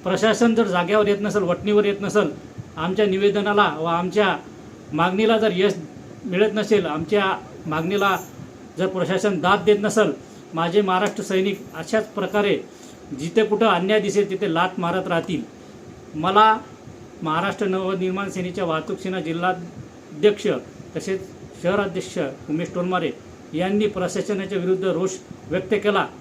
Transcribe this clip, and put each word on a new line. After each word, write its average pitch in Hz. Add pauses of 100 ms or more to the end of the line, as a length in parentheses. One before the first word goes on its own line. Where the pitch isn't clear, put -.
प्रशासन 214
जर 220
जाग्यावर 185
येत 202
नसेल, 208
वटणीवर 202
येत 202
नसेल, 185 (460)
आमच्या 185
निवेदनाला 202
व 160
आमच्या 180 (560)
मागणीला 190
जर 214
यश 190 (520)
मिळत 196
नसेल, 208
आमच्या 165 (280)
मागणीला 180 (600)
जर 180
प्रशासन 185
दाद 180
देत 208
नसेल, 202 (420)
माझे 170
महाराष्ट्र 196
सैनिक 190 (160)
अशाच 214
प्रकारे 196 (600)
जिथे 170
कुठं 208
अन्याय 196
दिसेल 202
तिथे 190
लाथ 180
मारत 175
राहतील. 165 (760)
मला 208 (680)
महाराष्ट्र 175
नवनिर्माण 190
सेनेच्या 180
वाहतूक 160
सेना 185
जिल्हाध्यक्ष 170 (480)
तसेच 190 (420)
शहराध्यक्ष 190 (300)
उमेश 160
टोलमारे 175 (420)
यांनी 202
प्रशासनाच्या 190
विरुद्ध 185
रोष 180 (400)
व्यक्त 185
केला 196 (140)